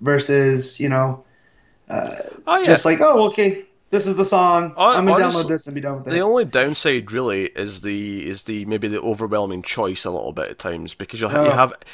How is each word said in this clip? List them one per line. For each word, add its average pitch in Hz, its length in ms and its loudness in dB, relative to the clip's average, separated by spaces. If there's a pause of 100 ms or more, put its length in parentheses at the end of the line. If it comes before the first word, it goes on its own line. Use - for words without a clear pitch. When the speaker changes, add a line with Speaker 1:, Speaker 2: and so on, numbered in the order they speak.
Speaker 1:
versus, 139 800 2
you 147 100 -2
know, 131 340 0 (640)
uh, - 260 -8 (320)
Speaker 2:
Oh, 339 100 2
yeah. 381 60 0
Speaker 1:
just - 220 6
like, - 160 4
"Oh, 254 260 6
okay, 196 360 0 (260)
this 196 180 0
is 196 80 0
the 190 100 2
song. 175 500 2
Speaker 2:
Hon-, 190 220 4
Speaker 1:
I'm 190 80 2
gonna 190 200 4
Speaker 2:
honest-, 170 200 0
Speaker 1:
download 147 40 -4
this 160 180 -4
and 139 80 -12
be 143 60 -6
done 139 160 -6
with 127 100 -12
it." 135 40 -6
Speaker 2:
the 170 100 0
only 220 240 2
downside 131 640 0
really 107 360 -2
is 98 340 -8
the, 101 460 -6
is 98 160 -10
the, 104 220 -8
maybe 107 220 -4
the 104 140 -4
overwhelming 101 600 -4
choice 95 420 -6
a 90 80 -6
little 76 220 -6
bit 67 160 -6
at - 100 -14
times, 85 360 -10
because 110 260 -12
you'll 107 80 -2
ha-, 147 160 2
you 147 60 6
Speaker 1:
Oh. 131 40 0
Speaker 2:
have, 127 180 4 (200)